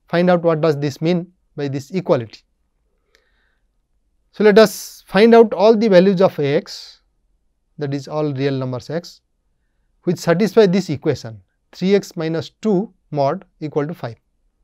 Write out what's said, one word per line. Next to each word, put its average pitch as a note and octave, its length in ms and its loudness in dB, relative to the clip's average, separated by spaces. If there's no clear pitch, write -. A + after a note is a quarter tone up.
find F3+ 220 0
out F3 120 2
what E3 180 0
does D#3 180 0
this C#3+ 220 -6
mean E3+ 320 -2
by D3 120 -6
this C#3+ 220 -10
equality. D3 500 -4
So, - 120 -6
let G#3 140 6
us - 480 2
find A3+ 280 4
out A3+ 200 6
all G#3 220 4
the A3 120 0
values F#3+ 320 4
of F#3 180 0
A C#3+ 180 -2
x, - 440 -10
that C#3+ 160 -8
is C#3 120 -10
all D3+ 280 -4
real C#3 180 -2
numbers B2+ 380 -8
x, E3+ 320 -12
which F3+ 140 -2
satisfy G3+ 480 2
this F3+ 240 -2
equation B2+ 500 -6
three F#3+ 220 -2
x G3 220 -2
minus D#3+ 340 -6
two G#3+ 320 -2
mod D3 340 -4
equal D3 260 -6
to E3+ 80 -10
five. - 220 -14